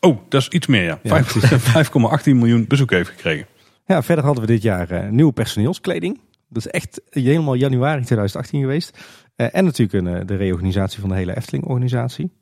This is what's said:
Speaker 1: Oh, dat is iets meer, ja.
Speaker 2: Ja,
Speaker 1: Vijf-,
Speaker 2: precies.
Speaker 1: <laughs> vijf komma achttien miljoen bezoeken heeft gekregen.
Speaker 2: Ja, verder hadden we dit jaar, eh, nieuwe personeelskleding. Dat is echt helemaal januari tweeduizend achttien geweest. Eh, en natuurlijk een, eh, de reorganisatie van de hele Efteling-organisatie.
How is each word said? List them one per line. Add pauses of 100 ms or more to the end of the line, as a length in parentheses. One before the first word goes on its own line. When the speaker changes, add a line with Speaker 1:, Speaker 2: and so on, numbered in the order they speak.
Speaker 1:
Oh, (100)
dat
is
iets
meer,
ja.
Speaker 2:
Ja,
Speaker 1:
Vijf-,
Speaker 2:
precies.
Speaker 1:
<laughs>
vijf
komma
achttien
miljoen
bezoeken
heeft
gekregen. (400)
Speaker 2:
Ja,
verder
hadden
we
dit
jaar,
eh,
nieuwe
personeelskleding. (280)
Dat
is
echt (100)
helemaal
januari
tweeduizend
achttien
geweest. (380)
Eh,
en
natuurlijk
een,
eh,
de
reorganisatie
van
de
hele
Efteling-organisatie. (120)